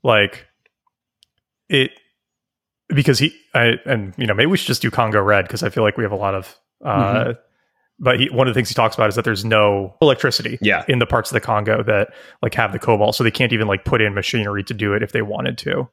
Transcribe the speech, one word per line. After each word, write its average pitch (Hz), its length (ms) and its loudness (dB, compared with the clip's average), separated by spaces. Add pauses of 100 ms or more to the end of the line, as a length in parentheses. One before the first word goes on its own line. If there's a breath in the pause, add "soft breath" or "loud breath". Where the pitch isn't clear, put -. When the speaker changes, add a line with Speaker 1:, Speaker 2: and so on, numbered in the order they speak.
Speaker 1:
Like, 107 420 2 (1200)
it, 135 220 2 (1040)
because 127 240 4
he, 156 160 0 (200)
I, 117 300 2
and, 104 320 -4
you 127 100 -4
know, 107 80 0
maybe 110 120 2
we 180 100 2
should - 120 -4
just 127 140 -2
do 117 80 0
Congo 107 300 2
Red, 98 280 2
'cause - 160 -6
I 104 60 -2
feel - 120 -2
like 104 140 2
we 117 80 -2
have 101 80 -2
a 101 40 -4
lot 98 180 -2
of, 95 220 -10 (280)
uh, 101 400 0
Speaker 2:
Mm-hmm. 123 60 -2 (680)
Speaker 1:
but 123 220 0
he, 131 100 2
one 127 160 2
of 123 80 0
the 123 40 2
things 117 100 -2
he - 80 -8
talks 113 180 2
about 110 140 2
is 101 80 -2
that 113 80 -2
there's 104 200 -2
no 104 560 2
electricity 131 600 2
Speaker 3:
Yeah. 98 260 0
Speaker 1:
in 123 140 2
the 117 60 2
parts 113 240 -2
of - 40 -8
the 113 60 0
Congo 107 420 0
that, 104 280 0 (320 loud breath)
like, 117 120 -4
have 110 180 0
the 92 60 -6
cobalt. 107 380 2
So 127 80 -2
they 113 80 2
can't 120 200 0
even, 107 140 0
like, 98 180 -2
put 120 160 0
in 104 140 0
machinery 101 500 -4
to - 100 -8
do 104 200 -2
it 107 80 0
if 104 80 -6
they 110 120 -2
wanted 117 360 -6
to 139 340 -4